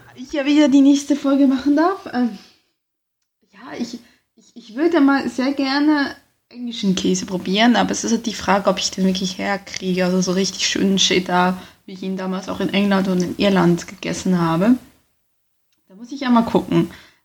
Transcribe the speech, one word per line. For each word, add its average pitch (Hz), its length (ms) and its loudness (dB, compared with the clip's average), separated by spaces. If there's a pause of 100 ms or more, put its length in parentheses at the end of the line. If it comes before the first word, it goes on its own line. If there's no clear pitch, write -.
(160)
Ich 254 180 -14
ja 277 120 -2
wieder 294 220 6
die 277 140 6
nächste 277 340 4
Folge 277 320 2
machen 269 280 0
darf. 359 360 0
Ähm, 240 180 -2 (1200)
ja, 226 260 -18
ich, 240 220 -10 (360)
ich, - 200 -20
ich 220 200 -20
würde 330 240 2
mal 277 300 4
sehr 262 240 -2
gerne 277 640 0 (340)
englischen 226 460 -4
Käse 185 300 -2
probieren, 196 500 2
aber 190 160 0
es 196 120 -6
ist 214 80 -4
halt 226 140 -2
die 214 80 -6
Frage, 196 360 0
ob 190 100 0
ich - 120 -4
den 190 140 -2
wirklich 190 320 -2
herkriege. 190 680 -4
Also 185 160 2
so 185 100 -2
richtig 185 360 -2
schönen 190 300 0
Cheddar, 180 640 0 (240)
wie 196 80 -18
ich 185 100 -14
ihn 190 140 -6
damals 185 320 -8
auch 185 100 -8
in 196 140 -2
England 196 340 2
und 180 160 0
in 170 140 -6
Irland 175 500 2
gegessen 175 520 -2
habe. 170 360 2 (1120)
Da 185 80 -20
muss 240 160 -20
ich 277 100 -12
ja 254 80 -2
mal 233 140 4
gucken. 170 460 0 (360)